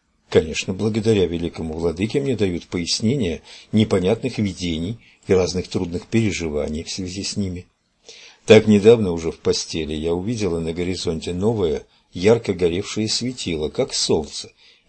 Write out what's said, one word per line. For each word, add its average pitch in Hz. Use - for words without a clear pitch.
Конечно, -
благодаря 107
Великому 82
Владыке 85
мне 135
дают 90
пояснения 92
непонятных 107
видений 90
и 101
разных 90
трудных 87
переживаний 80
в -
связи 95
с -
ними. 92
Так 110
недавно 104
уже 80
в -
постели 80
я 80
увидела 92
на 82
горизонте 87
новое, 92
ярко 104
горевшее 90
светило, 92
как -
солнце, -